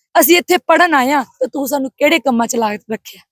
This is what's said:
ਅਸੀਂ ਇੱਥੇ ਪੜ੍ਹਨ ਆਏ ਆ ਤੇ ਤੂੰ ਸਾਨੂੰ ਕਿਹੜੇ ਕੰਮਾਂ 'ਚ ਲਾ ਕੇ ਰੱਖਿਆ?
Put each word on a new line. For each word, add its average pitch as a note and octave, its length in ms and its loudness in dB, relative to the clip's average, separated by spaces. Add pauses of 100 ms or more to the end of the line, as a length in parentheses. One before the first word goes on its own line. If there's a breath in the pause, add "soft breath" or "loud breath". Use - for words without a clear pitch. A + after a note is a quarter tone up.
(140)
ਅਸੀਂ E4 220 4
ਇੱਥੇ F4 200 0 (100)
ਪੜ੍ਹਨ E4+ 280 2
ਆਏ C4 160 0
ਆ C#4+ 120 0 (180)
ਤੇ B4+ 60 -2
ਤੂੰ C#4 220 -6
ਸਾਨੂੰ C4+ 220 -4
ਕਿਹੜੇ D4+ 280 0
ਕੰਮਾਂ A#3 280 -2
'ਚ A#3 100 -8
ਲਾ A3 200 -2
ਕੇ G#3+ 160 -14
ਰੱਖਿਆ? - 280 -12 (120)